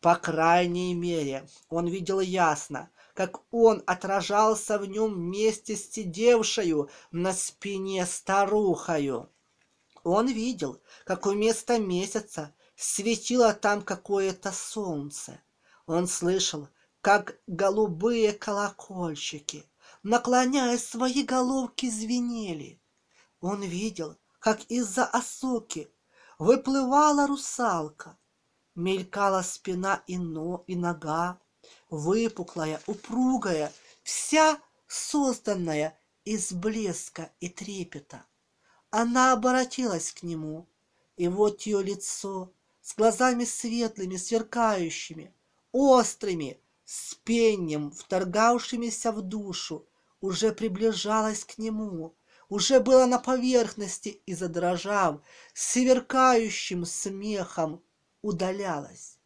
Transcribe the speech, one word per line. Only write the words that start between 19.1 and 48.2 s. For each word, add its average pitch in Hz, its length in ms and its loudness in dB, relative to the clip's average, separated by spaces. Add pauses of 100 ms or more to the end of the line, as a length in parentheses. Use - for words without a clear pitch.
наклоняя 240 720 2
свои 254 460 -2
головки, 254 680 -2
звенели. 220 880 -6 (600)
Он 196 220 -4
видел, 180 540 -6 (220)
как 220 300 2
из-за 233 380 0
осоки 233 840 -4 (480)
выплывала 269 880 4
русалка, 185 920 -4 (600)
мелькала 190 640 0
спина 185 640 -4
и 180 120 -6
но-, 170 500 -6
и 185 80 -6
нога, 175 640 -4 (500)
выпуклая, 170 960 -2
упругая, 214 840 -2 (320)
вся 311 560 2 (260)
созданная 180 1120 -2 (260)
из 208 280 -4
блеска 185 880 -6
и 175 80 -8
трепета. 175 760 -12 (640)
Она 240 420 4
обратилась 247 800 0
к - 100 -16
нему, 160 460 -8 (480)
и 175 100 0
вот 208 360 2
ее 208 180 0
лицо 190 720 -6 (280)
с - 140 -16
глазами 240 500 4
светлыми, 220 680 -4
сверкающими, 196 1200 -2 (380)
острыми, 220 880 4 (240)
с - 320 -12
пением 185 720 2
вторгавшимися 226 1200 0